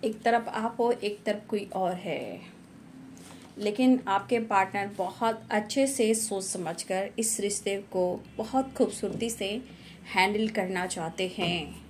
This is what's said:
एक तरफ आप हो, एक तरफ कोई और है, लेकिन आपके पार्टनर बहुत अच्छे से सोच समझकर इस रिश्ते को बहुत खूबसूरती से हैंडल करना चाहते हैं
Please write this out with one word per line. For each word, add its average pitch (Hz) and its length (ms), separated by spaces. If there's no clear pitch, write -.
एक 220 180
तरफ 233 260
आप 220 300
हो, 233 140
एक 208 340
तरफ 208 220
कोई 202 160
और 185 220
है, 135 440
लेकिन 247 400
आपके 196 340
पार्टनर 202 560
बहुत 220 520
अच्छे 220 360
से 233 280
सोच 196 300
समझकर 185 720
इस 220 220
रिश्ते 202 360
को 185 120
बहुत 262 400
खूबसूरती 226 540
से 202 180
हैंडल 208 360
करना 185 360
चाहते 180 500
हैं 170 380